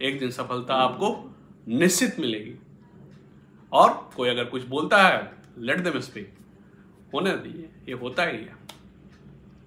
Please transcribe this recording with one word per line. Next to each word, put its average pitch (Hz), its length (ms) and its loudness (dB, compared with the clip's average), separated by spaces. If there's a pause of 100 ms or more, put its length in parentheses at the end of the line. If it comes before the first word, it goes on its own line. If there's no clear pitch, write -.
एक 139 160 -2
दिन 127 120 -2
सफलता 123 440 -4
आपको 131 600 0 (340)
निश्चित 170 520 2
मिलेगी। 117 340 -6 (1160)
और 175 440 6
कोई 123 120 0
अगर 120 160 0
कुछ 127 220 -6
बोलता 165 360 4
है, 151 180 6 (400)
"Let 131 180 0
them 175 180 -2
speak." 113 300 -8 (880)
होने 165 220 0
दीजिए, - 340 -12 (180)
ये 131 60 -8
होता 123 300 -2
ही 147 120 -2
है। 98 200 -14 (1120)